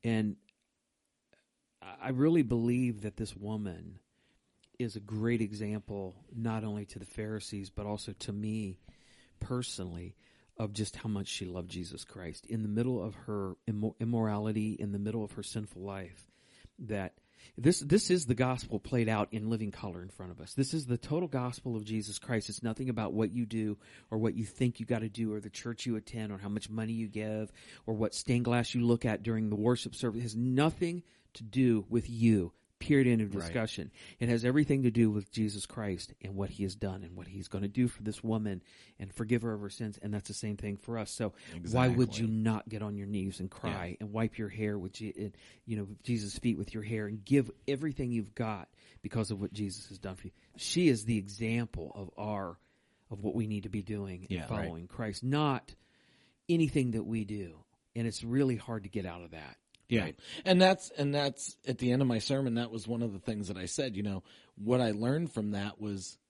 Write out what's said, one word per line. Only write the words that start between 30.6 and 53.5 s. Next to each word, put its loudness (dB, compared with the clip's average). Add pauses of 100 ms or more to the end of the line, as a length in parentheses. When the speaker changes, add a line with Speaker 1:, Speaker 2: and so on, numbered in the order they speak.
Speaker 1:
to -14
do 4
with 2
you. 6 (300)
Period, 6
end 6
of 0
Speaker 2:
Right. 0
Speaker 1:
discussion. -2 (280)
It 2
has 4
everything 4
to 6
do 8
with -2
Jesus 0
Christ -6
and -8
what -2
he -4
has -2
done -4
and -12
what -10
he's -10
gonna -2
do 2
for -4
this -4
woman 0 (380)
and -10
forgive 2
her -2
of -6
her -6
sins, -6
and -4
that's -4
the -8
same -4
thing -4
for -6
us. -4
So -2 (380)
why 8
would 6
Speaker 3:
Exactly. 0
Speaker 1:
you - (140)
not 2
get -4
on -4
your -6
knees -2
and -4
cry -4
Speaker 3:
Yeah. -8
Speaker 1:
and -6
wipe 0
your -4
hair -2
with -6
Je-, -8
and, -6 (300)
you -4
know, -4 (160)
Jesus' -2
feet 2
with -6
your -6
hair -4
and -8
give 4 (180)
everything -2
you've -2
got -4 (320)
because -2
of -2
what -2
Jesus -6
has -14
done -8
for -14
you? -12 (240)
She 4
is 4
the 4
example -2
of -10
our, -4 (520)
of -8
what 0
we 2
need -2